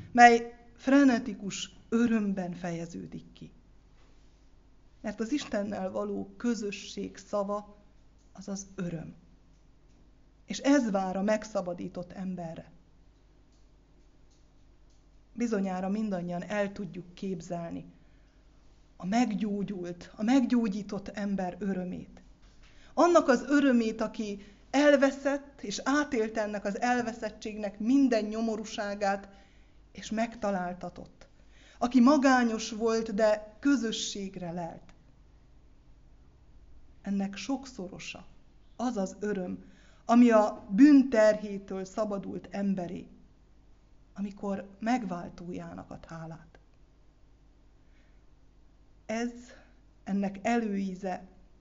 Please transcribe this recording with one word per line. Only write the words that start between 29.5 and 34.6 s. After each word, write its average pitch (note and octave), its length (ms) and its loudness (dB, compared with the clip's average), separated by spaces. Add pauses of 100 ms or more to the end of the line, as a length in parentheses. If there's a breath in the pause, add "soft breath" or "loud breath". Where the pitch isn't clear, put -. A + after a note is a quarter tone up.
és - 200 -12
megtaláltatott. G3 1160 -6 (500 soft breath)
Aki B3 220 4
magányos B3 720 6
volt, A3+ 420 0
de G#3+ 460 0
közösségre G#3 920 -4
lelt. F3 420 -10 (2000)